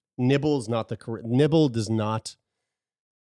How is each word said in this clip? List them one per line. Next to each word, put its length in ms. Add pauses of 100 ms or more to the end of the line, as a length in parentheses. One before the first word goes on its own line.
(180)
nibble 420
is 100
not 180
the 100
cor-, 260
nibble 460
does 200
not, 480 (880)